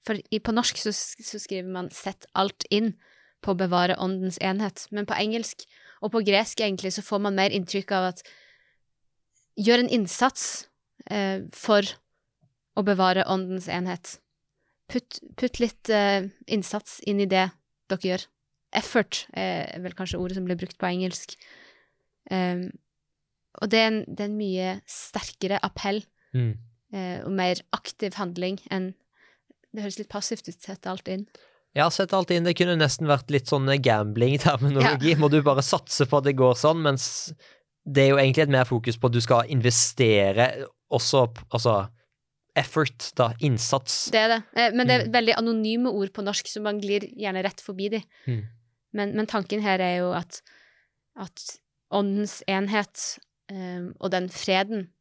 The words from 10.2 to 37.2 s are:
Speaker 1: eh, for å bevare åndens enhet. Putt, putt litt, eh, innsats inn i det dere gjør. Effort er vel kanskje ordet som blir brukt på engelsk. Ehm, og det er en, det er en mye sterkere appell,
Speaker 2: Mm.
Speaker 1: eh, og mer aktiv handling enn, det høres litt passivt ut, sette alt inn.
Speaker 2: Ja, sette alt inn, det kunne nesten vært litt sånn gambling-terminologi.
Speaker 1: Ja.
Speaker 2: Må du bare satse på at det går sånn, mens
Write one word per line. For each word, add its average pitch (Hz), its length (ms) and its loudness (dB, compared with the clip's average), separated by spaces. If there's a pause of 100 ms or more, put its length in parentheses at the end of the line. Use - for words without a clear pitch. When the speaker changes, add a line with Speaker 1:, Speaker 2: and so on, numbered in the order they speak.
Speaker 1:
eh, 196 300 -4 (100)
for 208 300 2 (960)
å 208 60 -2
bevare 190 440 2
åndens 185 440 -4
enhet. 180 460 -6 (720)
Putt, - 300 -8 (180)
putt - 220 -4
litt, 233 300 -4
eh, 202 380 2 (200)
innsats - 600 -4
inn 202 120 0
i 202 60 2
det 185 200 2 (440)
dere - 120 -4
gjør. 180 240 -2 (480)
Effort - 600 -2
er 180 460 -6
vel 180 140 -10
kanskje 180 260 -8
ordet 185 160 -4
som 185 100 -6
blir 180 140 -2
brukt 185 180 -12
på 185 120 -2
engelsk. 180 460 -6 (920)
Ehm, 180 420 -2 (880)
og 214 80 -2
det 220 100 4
er 220 80 4
en, 220 140 -2 (120)
det - 60 -16
er 208 100 -4
en 214 80 -6
mye 185 480 -4
sterkere - 800 -6
appell, 208 400 -4 (300)
Speaker 2:
Mm. 117 240 -2 (340)
Speaker 1:
eh, 185 320 -8
og - 80 -8
mer 185 240 0 (160)
aktiv - 440 -8
handling 185 440 -6 (100)
enn, 185 240 -4 (800)
det 214 100 -8
høres 202 140 -8
litt 214 120 -12
passivt - 400 -8
ut, 175 120 -14
sette - 280 -14
alt 185 180 -8
inn. 190 200 -8 (460)
Speaker 2:
Ja, 147 160 4
sette 185 240 0
alt 190 180 2
inn, 170 120 4
det 170 140 2
kunne 175 200 4
nesten 156 300 2
vært 139 240 2
litt 143 160 2
sånn 135 200 2 (140)
gambling-terminologi. 131 1300 4
Speaker 1:
Ja. 160 60 4
Speaker 2:
Må 147 140 6
du 151 100 6
bare 139 220 4
satse - 420 0
på 143 120 2
at 135 80 2
det 139 100 2
går 127 200 6
sånn, 160 260 2
mens 143 520 -2 (540)